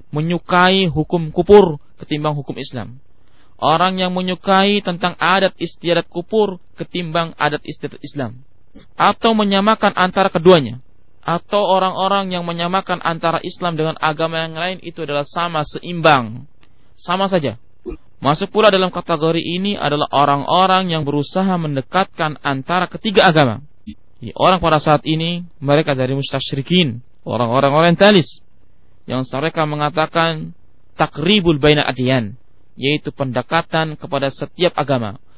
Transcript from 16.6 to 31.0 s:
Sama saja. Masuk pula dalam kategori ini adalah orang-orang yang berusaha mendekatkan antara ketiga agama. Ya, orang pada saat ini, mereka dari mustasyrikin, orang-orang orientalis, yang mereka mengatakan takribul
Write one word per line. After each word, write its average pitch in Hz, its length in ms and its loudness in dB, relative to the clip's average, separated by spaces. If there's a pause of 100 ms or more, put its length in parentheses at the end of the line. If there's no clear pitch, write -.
Sama 190 320 -4
saja. 151 320 -2 (640)
Masuk 151 320 0
pula 214 180 6
dalam 190 160 2
kategori 165 540 -2
ini 190 340 -4
adalah 147 320 -2
orang-orang 175 800 2
yang 160 160 -2
berusaha 147 460 -2 (100)
mendekatkan 156 800 -4
antara 151 480 -2
ketiga 190 400 2
agama. 143 320 2 (560)
Ya, - 240 -12
orang 170 240 2
pada 156 160 2
saat 147 240 2
ini, 165 400 -2 (160)
mereka 147 320 2
dari 131 240 -2
mustasyrikin, 139 880 -2 (240)
orang-orang 123 480 0
orientalis, 175 640 4 (640)
yang 127 240 -6
mereka 156 400 -2
mengatakan 156 880 -2 (400)
takribul 165 640 2